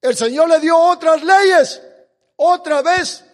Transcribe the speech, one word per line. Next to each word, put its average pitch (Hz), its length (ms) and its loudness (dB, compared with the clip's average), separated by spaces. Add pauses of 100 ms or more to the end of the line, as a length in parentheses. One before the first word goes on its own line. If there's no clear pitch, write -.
El 240 160 -4
Señor 262 320 -2
le 320 120 2
dio 330 180 2
otras 330 460 0
leyes, 381 580 2 (540)
otra 320 460 -2
vez 349 520 -4